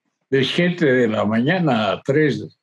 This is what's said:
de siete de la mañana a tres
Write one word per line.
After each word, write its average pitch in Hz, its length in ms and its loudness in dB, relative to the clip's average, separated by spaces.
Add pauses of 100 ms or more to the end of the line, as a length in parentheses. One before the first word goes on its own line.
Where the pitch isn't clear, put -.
(300)
de 135 140 2
siete 175 420 -2
de 127 220 4
la 107 180 -2
mañana 117 640 0
a 90 100 -6
tres 131 600 -2